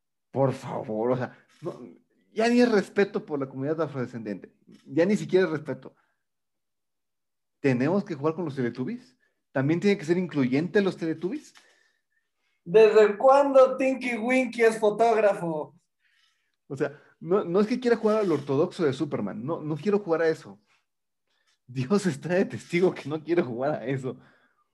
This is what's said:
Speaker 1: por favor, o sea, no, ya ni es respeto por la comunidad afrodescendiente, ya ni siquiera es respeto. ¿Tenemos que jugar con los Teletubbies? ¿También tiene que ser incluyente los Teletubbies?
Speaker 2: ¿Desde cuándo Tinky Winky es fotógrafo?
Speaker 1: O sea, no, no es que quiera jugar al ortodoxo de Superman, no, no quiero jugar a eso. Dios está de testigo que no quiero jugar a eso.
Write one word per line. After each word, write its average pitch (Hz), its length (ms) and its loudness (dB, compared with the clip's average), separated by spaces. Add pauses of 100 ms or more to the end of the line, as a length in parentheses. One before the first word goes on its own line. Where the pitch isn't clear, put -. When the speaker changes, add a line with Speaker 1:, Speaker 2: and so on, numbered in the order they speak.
(320)
Speaker 1:
por 131 220 0
favor, 110 600 -4
o 127 40 -4
sea, 123 180 -8 (260)
no, 175 180 -12 (520)
ya 220 180 0
ni 240 120 4
es 240 100 4
respeto 202 540 0
por 147 140 -6
la 135 100 -6
comunidad 139 320 -4
afrodescendiente, 117 720 -8 (320)
ya 143 200 2
ni 208 120 2
siquiera 175 280 0
es 160 60 -2
respeto. 143 440 -10 (1700)
¿Tenemos 143 440 0
que 170 100 -10
jugar 151 200 -4
con 175 100 -6
los 143 100 -8
Teletubbies? 131 600 -6 (340)
¿También 143 300 0
tiene 202 160 2
que 175 80 -10
ser 170 120 0
incluyente 151 640 0
los 190 140 0
Teletubbies? 170 580 -8 (1120)
Speaker 2:
¿Desde 208 520 6
cuándo 269 600 6
Tinky 262 400 -2
Winky 247 440 -2
es 220 180 4
fotógrafo? 208 960 0 (920)
Speaker 1:
O 139 100 -12
sea, 143 200 -4 (220)
no, 175 240 0
no 170 180 0
es 208 60 0
que 247 120 -2
quiera 240 180 0
jugar 214 220 2
al 202 120 0
ortodoxo 143 540 -2
de 135 80 2
Superman, 127 520 -6
no, 160 160 -6
no 151 160 -6
quiero 202 220 0
jugar 165 220 -2
a 165 80 2
eso. 113 300 -6 (1040)
Dios 131 400 -2
está 151 300 -4
de 196 100 2
testigo 175 480 0
que - 160 -12
no 156 140 -6
quiero 165 220 0
jugar 123 260 -4
a 113 140 -6
eso. 127 320 -6 (560)